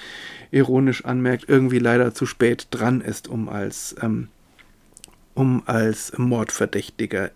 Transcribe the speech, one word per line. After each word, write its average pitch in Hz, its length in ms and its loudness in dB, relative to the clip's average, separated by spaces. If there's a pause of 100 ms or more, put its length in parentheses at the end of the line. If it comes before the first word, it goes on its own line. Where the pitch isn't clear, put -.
(500)
ironisch 131 560 4
anmerkt, 127 420 0
irgendwie 131 300 4
leider 120 380 2
zu 131 100 -4
spät - 460 0
dran 120 300 0
ist, - 260 -8
um 113 220 -6
als, - 520 -8
ähm, 113 280 -4 (1080)
um 131 320 2
als 110 500 0
Mordverdächtiger 107 1200 -2